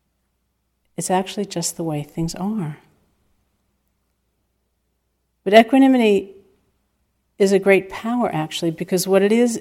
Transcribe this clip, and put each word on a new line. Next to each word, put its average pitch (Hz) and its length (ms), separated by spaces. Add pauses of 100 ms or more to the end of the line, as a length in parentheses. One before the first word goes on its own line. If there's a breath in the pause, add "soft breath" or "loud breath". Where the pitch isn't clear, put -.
(960)
It's - 140
actually 190 380
just - 280
the 175 80
way 151 200
things 165 320
are. 180 420 (2750)
But 202 120
equanimity 226 800 (1040)
is 196 120
a 196 60
great 190 320
power, 233 420
actually, 156 380
because 175 380
what 190 160
it 202 80
is, 233 300